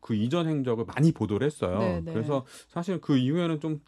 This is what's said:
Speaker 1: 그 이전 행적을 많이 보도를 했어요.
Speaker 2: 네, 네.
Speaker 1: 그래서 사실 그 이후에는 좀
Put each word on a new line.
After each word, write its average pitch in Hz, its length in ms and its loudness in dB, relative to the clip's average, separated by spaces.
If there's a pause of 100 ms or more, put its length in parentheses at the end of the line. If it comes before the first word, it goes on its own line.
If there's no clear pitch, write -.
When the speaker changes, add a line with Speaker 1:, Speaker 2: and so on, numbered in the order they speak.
Speaker 1:
그 - 120 -4
이전 127 320 0
행적을 127 400 0
많이 156 260 4
보도를 104 340 0
했어요. 95 320 0
Speaker 2:
네, 90 240 0
네. 165 100 -8
Speaker 1:
그래서 131 320 -2 (240)
사실 175 320 -4
그 147 160 2
이후에는 156 440 2
좀 156 280 -4